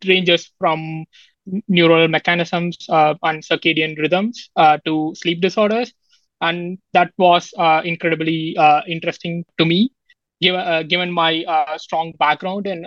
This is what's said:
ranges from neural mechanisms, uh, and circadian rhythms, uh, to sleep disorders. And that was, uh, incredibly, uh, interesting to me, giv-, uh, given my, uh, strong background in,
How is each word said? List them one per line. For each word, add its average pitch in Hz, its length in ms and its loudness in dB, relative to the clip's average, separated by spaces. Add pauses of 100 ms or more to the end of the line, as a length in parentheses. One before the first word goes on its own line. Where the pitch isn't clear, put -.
ranges 180 520 0
from 160 480 -4 (600)
neural 165 420 4
mechanisms, 170 680 -2 (120)
uh, 156 340 4
and 156 200 -4
circadian 156 560 -2
rhythms, 180 560 -2
uh, 156 300 4
to 156 320 -2
sleep 170 240 -4
disorders. 214 520 0 (480)
And 175 380 -4 (140)
that 180 260 2
was, 175 380 4
uh, 160 280 2
incredibly, 165 720 -4
uh, 151 320 4
interesting 170 560 -8 (140)
to 165 60 2
me, 180 280 2 (480)
giv-, 180 160 0
uh, 170 260 -2
given 175 300 -4
my, 165 320 0
uh, 156 340 -2
strong 160 400 -6
background 185 480 -2
in, 175 200 -8